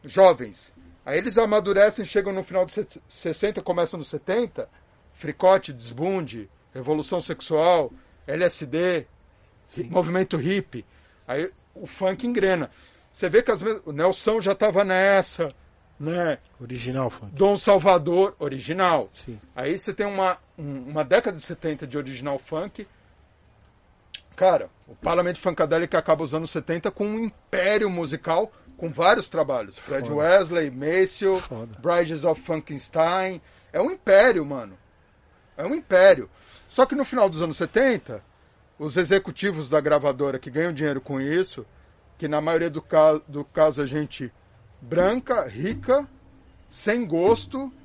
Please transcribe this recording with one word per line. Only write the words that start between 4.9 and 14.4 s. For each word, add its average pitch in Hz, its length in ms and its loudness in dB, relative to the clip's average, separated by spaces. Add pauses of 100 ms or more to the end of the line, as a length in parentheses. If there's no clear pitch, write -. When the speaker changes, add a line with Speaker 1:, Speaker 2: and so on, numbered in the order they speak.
Speaker 1:
fricote, 185 580 2
desbunde, 120 800 -8 (240)
revolução 151 480 -4
sexual, 160 720 0 (360)
L 160 160 -2
S 165 220 -2
D, 165 400 -2 (640)
Speaker 2:
Sim. 117 220 -10
Speaker 1:
movimento 180 480 0
hippie. 156 480 -4 (420)
Aí 156 240 -4 (240)
o 196 100 -14
funk 190 420 -4
engrena. 190 420 0 (420)
Você - 180 -4
vê 214 140 6
que - 80 -2
às 170 100 -2
vezes 214 240 -4
o - 60 -12
Nelson 202 500 0